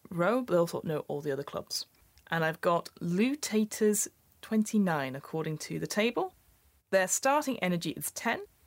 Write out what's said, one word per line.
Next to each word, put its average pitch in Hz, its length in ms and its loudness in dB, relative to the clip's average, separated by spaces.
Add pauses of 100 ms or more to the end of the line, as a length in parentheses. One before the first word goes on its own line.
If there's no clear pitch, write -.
row, 185 320 2
but 247 120 -2
they'll 175 80 6
also 170 220 -2
know 151 240 -4
all 143 140 -4
the 151 100 -2
other 135 120 -2
clubs. - 420 -8 (440)
And 165 140 0
I've 160 160 0
got 170 300 2 (100)
Lou 202 360 2
Taters 214 760 0 (320)
twenty-nine, 185 760 2
according 160 440 -4
to 160 200 -6
the 165 80 -4
table. 240 460 -2 (560)
Their 190 180 4
starting 269 520 2
energy 175 320 0
is - 200 -6
ten, 240 300 -2 (260)